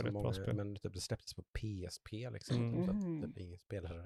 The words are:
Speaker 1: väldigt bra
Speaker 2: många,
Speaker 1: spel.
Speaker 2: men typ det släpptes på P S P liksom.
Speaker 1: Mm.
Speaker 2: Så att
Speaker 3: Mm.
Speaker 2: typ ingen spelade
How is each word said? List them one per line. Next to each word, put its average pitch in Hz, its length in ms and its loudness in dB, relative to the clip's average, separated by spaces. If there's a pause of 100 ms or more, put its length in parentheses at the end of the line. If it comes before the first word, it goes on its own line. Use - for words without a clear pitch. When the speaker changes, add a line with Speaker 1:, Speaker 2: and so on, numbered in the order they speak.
Speaker 1:
väldigt 104 100 2
bra 101 100 0
Speaker 2:
många, 120 100 4
Speaker 1:
spel. 101 220 2
Speaker 2:
men 101 200 0
typ 98 180 -4
det 92 80 -4
släpptes - 320 -2
på 92 100 -8 (160)
P 101 260 -2
S - 120 -6 (120)
P 117 200 -4
liksom. 120 280 0
Speaker 1:
Mm. 117 280 4
Speaker 2:
Så 190 60 4
att 202 120 2
Speaker 3:
Mm. 165 180 0
Speaker 2:
typ - 160 -4
ingen 90 220 -8
spelade 85 460 -4